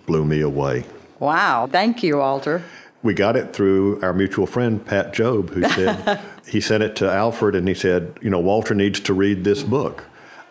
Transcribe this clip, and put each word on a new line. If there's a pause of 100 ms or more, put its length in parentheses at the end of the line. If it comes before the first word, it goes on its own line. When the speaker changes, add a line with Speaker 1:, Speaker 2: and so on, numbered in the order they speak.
Speaker 1:
blew
me
away. (340)
Speaker 2:
Wow.
Thank
you,
Walter. (400)
Speaker 1:
We
got
it
through
our
mutual
friend,
Pat
Job,
who
said, (140)
Speaker 2:
<laughs>
Speaker 1:
he
sent
it
to
Alfred
and
he
said,
"You
know,
Walter
needs
to
read
this
book." (460)